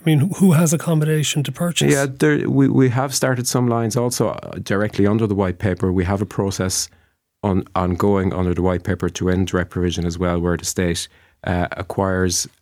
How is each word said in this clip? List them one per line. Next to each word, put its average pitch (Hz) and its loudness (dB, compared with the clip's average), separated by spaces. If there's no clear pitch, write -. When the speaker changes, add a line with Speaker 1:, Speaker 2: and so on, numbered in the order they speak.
Speaker 1:
mean, 156 2
who 190 6
has 156 4
accommodation 156 0
to 139 -6
purchase? 151 0
Speaker 2:
Yeah, 139 2
there, 147 0
we, 135 4
we 131 4
have 131 0
started 127 0
some 123 2
lines 117 0
also, 120 0
uh, 50 -10
directly 101 0
under 110 2
the 101 0
white 92 -2
paper. 92 0
We 90 2
have 98 0
a 104 -2
process 95 -4
on, 95 0
ongoing 92 0
under 90 0
the 87 -4
white 90 0
paper 90 -2
to 90 -2
end 92 0
direct 87 -2
provision 87 -2
as 85 -4
well, 87 0
where 87 0
the - -8
state, 87 -2
uh, 90 -2
acquires 92 -2